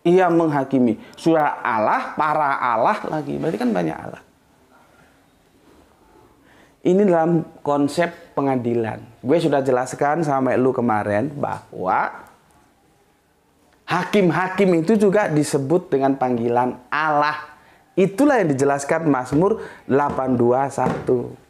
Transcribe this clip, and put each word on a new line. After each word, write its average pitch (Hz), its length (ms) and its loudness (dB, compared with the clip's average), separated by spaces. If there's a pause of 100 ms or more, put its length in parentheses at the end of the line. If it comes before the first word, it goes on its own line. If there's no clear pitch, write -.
Ia 175 320 4
menghakimi. 139 640 0 (160)
Surah 160 480 0
Allah, 120 560 -2
para 151 400 0
Allah 123 480 0
lagi. 143 320 -6
Berarti 156 240 -4
kan 247 80 -2
banyak 180 280 -2
Allah. - 240 -14 (2500)
Ini 185 240 2
dalam 170 560 0
konsep 143 720 -2
pengadilan. 120 640 -2 (240)
Gue 135 160 2
sudah 143 240 2
jelaskan 143 640 -2
sama 131 320 0
lu 127 160 2
kemarin 107 560 0
bahwa 110 800 -4 (1800)
hakim-hakim 180 960 0
itu 214 160 2
juga 202 320 2
disebut 151 640 0
dengan 135 240 2
panggilan 123 720 0
Allah. 147 640 -2 (400)
Itulah 226 480 2
yang 147 160 0
dijelaskan 143 480 0
Mazmur 151 560 0 (240)
delapan 135 480 0
dua 123 400 2
satu. 123 640 -2 (120)